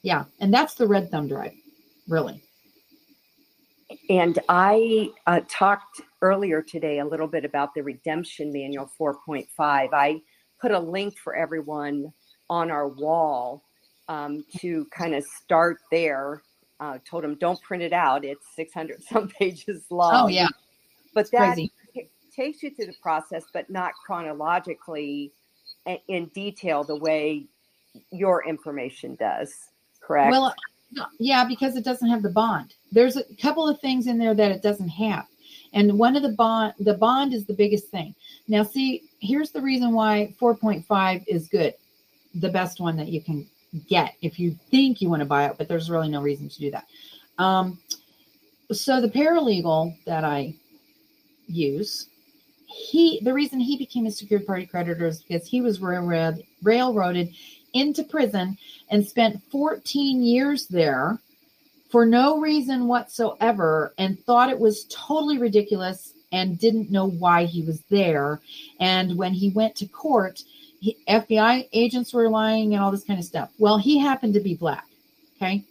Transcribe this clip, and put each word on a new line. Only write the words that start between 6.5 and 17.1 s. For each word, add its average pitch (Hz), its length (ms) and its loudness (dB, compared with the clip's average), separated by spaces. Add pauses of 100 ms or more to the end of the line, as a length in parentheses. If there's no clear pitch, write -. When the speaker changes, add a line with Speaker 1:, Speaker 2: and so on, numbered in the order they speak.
Speaker 2:
today 156 380 -6
a 143 40 -4
little 156 220 -4
bit 151 180 -4
about 147 300 -4
the 151 80 -6
Redemption 151 680 -8
Manual 139 340 -10
four 143 400 -6
point 147 300 -8
five. 139 360 0
I 151 280 2 (400)
put 247 100 -2
a 202 80 2
link 190 400 -6
for - 160 -12
everyone 151 760 -6 (360)
on 170 220 -2
our 147 180 -2
wall, 143 760 -2 (440)
um, 147 360 -8 (160)
to 160 260 -6
kind 165 280 -6
of 143 100 -4
start 170 540 0 (120)
there. 151 520 -2 (360)
Uh, 143 200 -12 (100)
told 170 160 -8